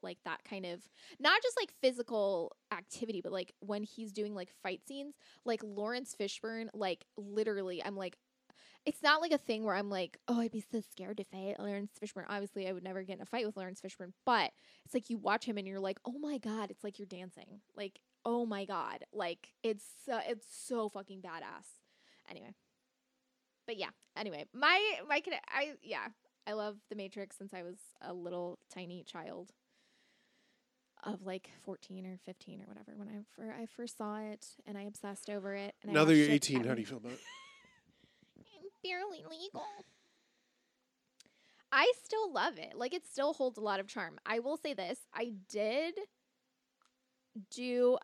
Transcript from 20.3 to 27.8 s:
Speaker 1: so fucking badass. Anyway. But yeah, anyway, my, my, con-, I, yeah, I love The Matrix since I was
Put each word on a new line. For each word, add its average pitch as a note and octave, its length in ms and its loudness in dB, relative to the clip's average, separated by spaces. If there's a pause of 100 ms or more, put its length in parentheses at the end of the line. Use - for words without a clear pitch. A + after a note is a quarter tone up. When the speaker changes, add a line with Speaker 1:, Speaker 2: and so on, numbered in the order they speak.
Speaker 1:
so A#3 400 -2
fucking F#3+ 320 -12
badass. E3 440 -10 (640)
Anyway. - 240 -14 (1120)
But A3+ 120 -6
yeah, F3+ 120 -2 (260)
anyway, F3 380 -6
my, D4+ 260 6 (300)
my, D4 100 6
con-, E4 140 -4 (200)
I, C#4+ 200 0 (100)
yeah, E3 240 -4 (380)
I G#3 80 -4
love G#3 240 -4 (100)
The G#3+ 80 -8
Matrix G3 420 -8
since G3 160 -14
I F3+ 100 -8
was F3+ 120 -10 (240)